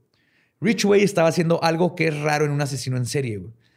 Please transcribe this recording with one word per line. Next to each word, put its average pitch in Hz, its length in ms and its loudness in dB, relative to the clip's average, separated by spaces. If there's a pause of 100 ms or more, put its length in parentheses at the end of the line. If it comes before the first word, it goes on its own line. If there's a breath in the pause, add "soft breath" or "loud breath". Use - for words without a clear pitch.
(640)
Ridgway 202 400 2
estaba 165 260 2
haciendo 165 340 0
algo 165 320 0
que 160 140 0
es 147 120 -2
raro 151 260 0
en 147 60 -2
un 143 100 -2
asesino 131 340 -4
en 123 80 -2
serie, 120 320 -4
güey. 95 160 -12 (240 soft breath)